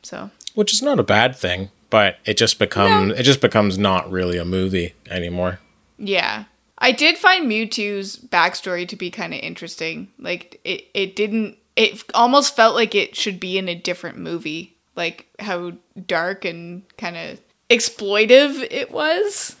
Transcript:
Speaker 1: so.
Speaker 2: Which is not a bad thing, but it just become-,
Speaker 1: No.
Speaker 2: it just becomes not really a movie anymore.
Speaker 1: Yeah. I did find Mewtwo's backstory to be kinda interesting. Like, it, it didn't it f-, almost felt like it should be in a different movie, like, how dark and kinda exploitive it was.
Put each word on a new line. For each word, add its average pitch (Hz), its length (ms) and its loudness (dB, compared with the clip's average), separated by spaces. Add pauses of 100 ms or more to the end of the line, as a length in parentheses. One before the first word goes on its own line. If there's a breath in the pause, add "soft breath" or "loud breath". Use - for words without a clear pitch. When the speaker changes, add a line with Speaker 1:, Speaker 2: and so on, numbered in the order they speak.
Speaker 1:
so. 196 280 -14 (240)
Speaker 2:
Which 208 180 0
is - 80 2
not 269 180 2
a 120 60 4
bad 117 320 4
thing, 92 320 -4 (220)
but 104 340 4
it 107 140 -2
just 113 200 2
become-, 101 500 4
Speaker 1:
No. - 60 0
Speaker 2:
it 127 100 -2
just 135 180 6
becomes 104 340 4
not 95 340 2
really 90 280 -2
a 85 80 -4
movie 92 480 -2 (160)
anymore. 90 500 -4 (380)
Speaker 1:
Yeah. 190 460 -2 (340)
I 262 140 4
did 311 260 2
find 370 320 4
Mewtwo's 208 640 -4
backstory 180 720 -2
to 196 80 -12
be 180 140 -8
kinda 170 260 -10
interesting. 165 720 -10 (100)
Like, - 460 -12
it, - 300 -8
it 190 220 -4
didn't 214 420 -4 (180)
it 220 180 2
f-, - 100 -16 (100)
almost 254 420 4
felt 226 180 6
like 220 200 0
it 196 200 0
should 190 240 -6
be 185 200 -4
in 190 100 -6
a 175 60 -4
different 175 440 -8
movie, 170 580 -10 (200)
like, 170 300 -8 (120)
how 180 340 -6 (340)
dark 180 380 -4
and 170 380 -10 (140)
kinda 170 400 -10 (340)
exploitive 240 1000 4
it - 200 -6
was. 359 720 -2